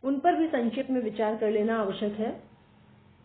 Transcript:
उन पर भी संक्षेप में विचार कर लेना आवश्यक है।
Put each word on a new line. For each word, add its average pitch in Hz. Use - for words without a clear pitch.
उन 269
पर 349
भी 320
संक्षेप 262
में 262
विचार 214
कर 214
लेना 220
आवश्यक 208
है। 220